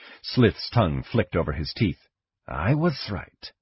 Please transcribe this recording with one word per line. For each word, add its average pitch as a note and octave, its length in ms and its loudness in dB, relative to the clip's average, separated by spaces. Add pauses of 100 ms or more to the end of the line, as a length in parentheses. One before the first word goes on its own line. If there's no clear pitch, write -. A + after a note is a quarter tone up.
(220)
Slith's - 480 2
tongue D2+ 340 2
flicked - 320 -2
over D#2+ 160 0
his C#2+ 220 -6
teeth. - 340 -2 (400)
"I F2 260 0
was D#3 380 0
right. - 400 -12 (100)